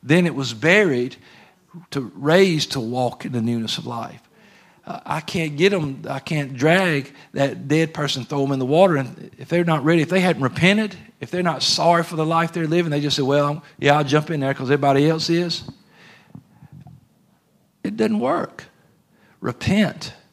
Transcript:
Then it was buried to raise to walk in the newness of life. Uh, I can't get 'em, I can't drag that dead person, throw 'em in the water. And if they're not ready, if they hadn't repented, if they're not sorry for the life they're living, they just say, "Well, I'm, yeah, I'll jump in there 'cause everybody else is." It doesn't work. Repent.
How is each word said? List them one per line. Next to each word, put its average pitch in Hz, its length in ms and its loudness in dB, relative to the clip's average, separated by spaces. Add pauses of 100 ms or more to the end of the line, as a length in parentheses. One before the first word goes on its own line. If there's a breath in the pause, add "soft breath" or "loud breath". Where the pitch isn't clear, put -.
Then 170 220 4
it 143 100 -4
was 127 180 -6
buried 139 600 2 (720 soft breath)
to 127 240 -6
raise 160 520 2
to - 140 -6
walk 120 440 -4
in - 80 -8
the 120 100 -2
newness 113 340 -4
of - 100 -10
life. 120 360 -10 (640 soft breath)
Uh, - 180 -12
I 156 160 -6
can't 160 360 -6
get 185 160 4
'em, 151 360 -4
I 135 120 -6
can't 143 340 -6
drag 156 580 2 (200 loud breath)
that 139 340 -2
dead 160 260 2
person, 147 320 -4
throw 139 200 -2
'em 139 80 -2
in 135 80 -2
the 127 60 -2
water. 165 300 4
And - 400 -6
if 135 120 -16
they're 175 160 2
not 160 200 0
ready, 165 180 4
if 143 60 -2
they 185 120 2
hadn't 180 220 0
repented, 196 520 2 (260)
if - 120 -12
they're 180 100 -2
not 160 200 -2
sorry 170 420 2
for 175 100 -10
the 156 120 0
life 165 260 0
they're 165 160 -2
living, 170 240 2
they 147 80 0
just 147 160 -2
say, 143 60 0
"Well, 143 260 2
I'm, 147 140 -6 (180 loud breath)
yeah, 143 160 4
I'll 151 80 0
jump 151 260 0
in 160 80 -2
there 135 160 -2
'cause 131 140 -6
everybody 139 400 4
else 160 200 -2
is." 170 360 -2 (2250 loud breath)
It 214 140 -6
doesn't 220 240 0
work. 277 440 -4 (760 soft breath)
Repent. - 720 -2 (200)